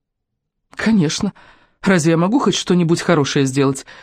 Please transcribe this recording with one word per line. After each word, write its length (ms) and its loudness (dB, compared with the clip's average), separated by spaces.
«Конечно. 580 0
Разве 300 2
я 40 2
могу 240 0
хоть 160 0
что-нибудь 440 0
хорошее 460 0
сделать? 400 -2